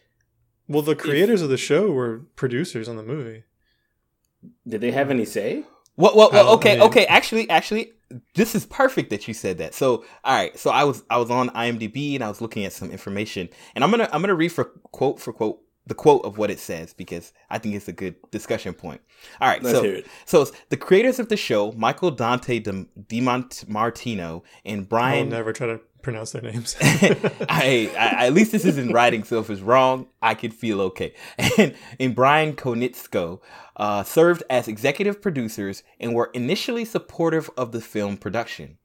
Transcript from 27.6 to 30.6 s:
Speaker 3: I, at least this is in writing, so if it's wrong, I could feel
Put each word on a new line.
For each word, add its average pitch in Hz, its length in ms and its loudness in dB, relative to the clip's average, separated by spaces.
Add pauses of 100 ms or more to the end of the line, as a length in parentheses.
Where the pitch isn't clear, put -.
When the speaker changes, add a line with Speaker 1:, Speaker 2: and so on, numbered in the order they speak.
Speaker 3:
I, 110 280 2
at 127 60 2
least 214 200 4
this 190 120 -2
is 170 140 2
in 123 140 -2
writing, 117 320 4
so 117 160 -2
if 107 100 -6
it's 101 100 -8
wrong, 131 460 2 (160)
I 113 120 2
could 113 200 -8
feel 107 280 -4